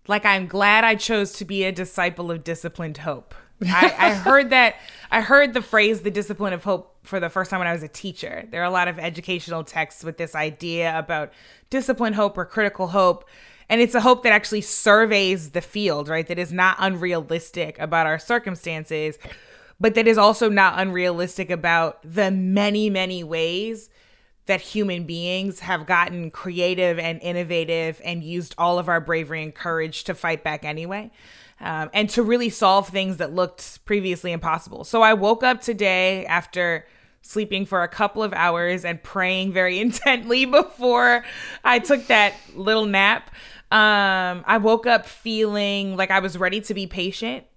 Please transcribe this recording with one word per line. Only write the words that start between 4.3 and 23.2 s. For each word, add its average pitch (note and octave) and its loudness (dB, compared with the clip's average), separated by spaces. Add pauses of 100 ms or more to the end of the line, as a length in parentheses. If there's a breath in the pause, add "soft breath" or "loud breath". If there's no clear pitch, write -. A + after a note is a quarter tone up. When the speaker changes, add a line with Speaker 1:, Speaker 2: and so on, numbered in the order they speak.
Speaker 1:
that, B3 6 (360 loud breath)
I - 2
heard C#4 4
the A#3+ -2
phrase, G#3+ 2
"the G3+ -2
discipline G3+ -4
of E3+ -8
hope," F#3+ -4
for G3 -6
the E3+ -4
first F#3 -4
time F#3+ -2
when F3 -2
I E3+ -2
was E3 -6
a D#3 -14
teacher. - -12
There E3+ -6
are F3 0
a F3+ 0
lot F3+ 2
of F3 -6
educational E3 -8
texts - -6
with D#3+ -10
this E3 -8
idea D#3+ -4
about D#3 -6 (380 soft breath)
disciplined A#3+ -2
hope G3+ 0
or F3 -6
critical G3 -2
hope. F3+ 2 (400 soft breath)
And A#3 2
it's A#3+ 2
a A#3 4
hope B3 6
that A#3 6
actually G#3 2
surveys G3 2
the F3 -4
field, D#3+ -4
right? D#3+ -2
That F3 -6
is D#3+ -6
not F#3 2
unrealistic E3+ -4
about D#3+ 0
our D#3 -2
circumstances, D#3+ -4 (600 loud breath)
but A3 2
that A3+ 4
is A3+ 6
also G#3+ 6
not G3 4
unrealistic F3+ -2
about E3 0
the F#3 0
many, G3+ 0
many F#3 -4